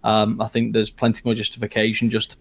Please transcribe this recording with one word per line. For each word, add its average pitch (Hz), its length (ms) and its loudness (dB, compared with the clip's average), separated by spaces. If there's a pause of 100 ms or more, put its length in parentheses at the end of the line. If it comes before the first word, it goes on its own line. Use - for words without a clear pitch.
um, 110 380 2
I 113 60 -2
think 117 260 0
there's 110 160 2
plenty 117 340 0
more 113 120 0
justification 110 720 -2
just 107 320 -4